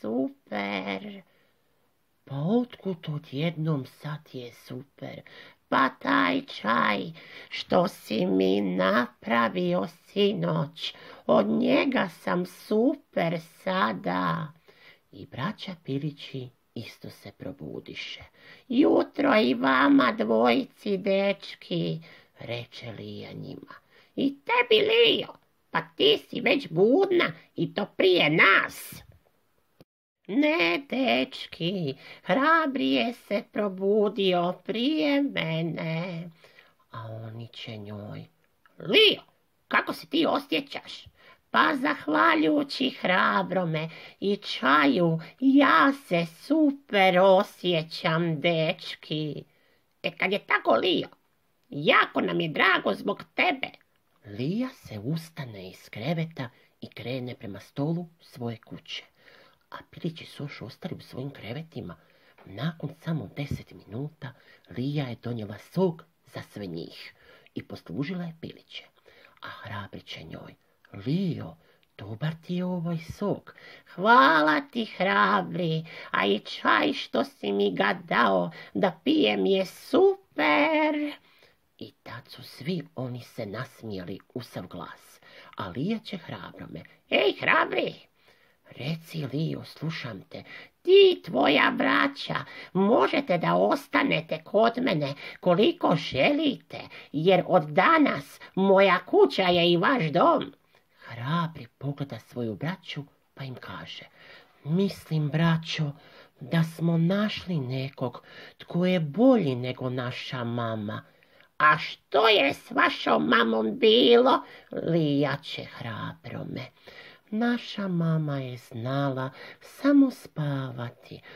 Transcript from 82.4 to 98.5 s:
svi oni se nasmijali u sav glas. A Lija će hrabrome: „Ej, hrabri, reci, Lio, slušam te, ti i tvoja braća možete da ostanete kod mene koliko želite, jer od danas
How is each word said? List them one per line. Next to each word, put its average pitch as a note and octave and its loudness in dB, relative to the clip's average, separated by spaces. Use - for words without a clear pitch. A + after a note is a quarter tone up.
svi E3 -8
oni B2 -8
se - -12
nasmijali G2+ -10
u B2 -10
sav G2+ -12
glas. - -16
A F#2+ -8
Lija F#3 -4
će - -12
hrabrome: - -14
„Ej, G4 2
hrabri, - 0
reci, D#3 -8
Lio, C#3+ -4
slušam B2+ -10
te, - -16
ti F4 2
i F4+ -4
tvoja - 4
braća - 0
možete G#3 2
da E3+ 0
ostanete F#3+ 0
kod A3+ 2
mene D3 0
koliko F#3 2
želite, G#3 0
jer E3 4
od E3 4
danas G3+ 2